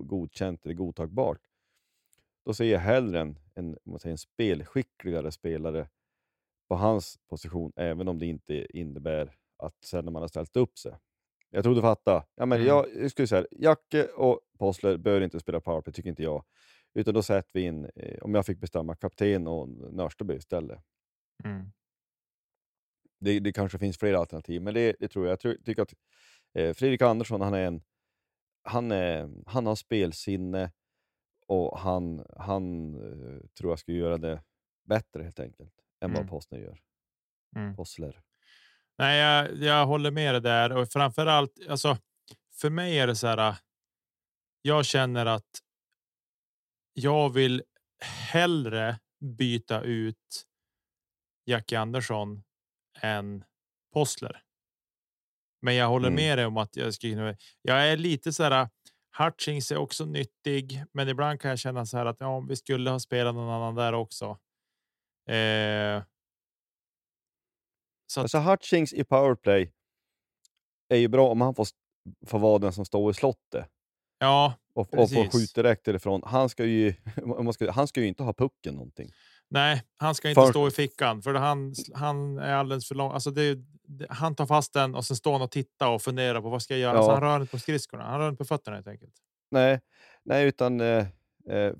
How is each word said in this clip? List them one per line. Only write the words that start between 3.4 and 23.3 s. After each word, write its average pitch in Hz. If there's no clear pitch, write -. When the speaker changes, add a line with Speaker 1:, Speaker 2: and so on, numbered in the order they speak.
Speaker 1:
en, 85
om 90
man 82
säger, 82
en 78
spelskickligare 85
spelare 80
på 92
hans 101
position, 82
även 87
om 85
det 82
inte 76
innebär 76
att -
sen 85
när 85
man 82
har 82
ställt 80
upp 123
sig. -
Jag 101
tror 120
du 120
fattar. 104
Ja, 123
men 123
Speaker 2:
Mm. 120
Speaker 1:
jag, 143
jag 131
skulle 127
säga, 92
Jacke 151
och -
Postler 98
bör 98
inte 85
spela 82
powerplay, 80
tycker 90
inte 76
jag. 76
Utan 107
då 107
sätter 98
vi 92
in, 80
eh, -
om 104
jag 101
fick 95
bestämma, 82
kapten 98
och 80
Nörsteby 76
istället. 73
Speaker 2:
Mm. 98
Speaker 1:
Det, 101